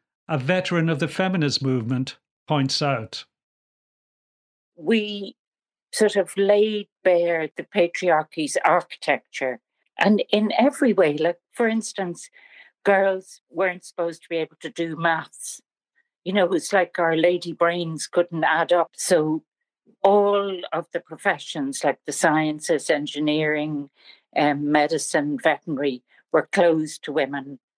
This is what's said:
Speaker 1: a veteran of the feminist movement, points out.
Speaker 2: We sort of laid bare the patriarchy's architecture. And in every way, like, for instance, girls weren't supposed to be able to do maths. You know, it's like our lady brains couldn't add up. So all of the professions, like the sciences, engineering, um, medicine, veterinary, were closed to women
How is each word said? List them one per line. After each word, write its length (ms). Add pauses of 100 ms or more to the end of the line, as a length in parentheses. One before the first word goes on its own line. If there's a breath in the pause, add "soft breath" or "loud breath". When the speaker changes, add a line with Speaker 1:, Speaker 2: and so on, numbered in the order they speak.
(280)
Speaker 1:
a 100
veteran 520
of 100
the 80
feminist 540
movement, 560 (300)
points 340
out. 440 (1500)
Speaker 2:
We 600 (580)
sort 220
of 220
laid 500 (160)
bare 540
the 60
patriarchy's 1000
architecture. 960 (400)
And 320
in 260
every 360
way, 240
like, 220 (120)
for 160
instance, 640 (560 loud breath)
girls 640
weren't 340
supposed 400
to 60
be 80
able 240
to 80
do 260
maths. 680 (600)
You 80
know, 220
it's 180
like 260
our 200
lady 340
brains 560
couldn't 380
add 260
up. 240
So 480 (580)
all 600 (100)
of 220
the 80
professions, 840
like 220
the 80
sciences, 760
engineering, 1000 (480 soft breath)
um, 340
medicine, 720
veterinary, 600 (280 soft breath)
were 220
closed 500
to 80
women 480 (180)